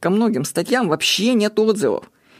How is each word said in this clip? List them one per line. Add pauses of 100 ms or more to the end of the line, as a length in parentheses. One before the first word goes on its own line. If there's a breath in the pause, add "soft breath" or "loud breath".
ко
многим
статьям
вообще
нет
отзывов. (300 soft breath)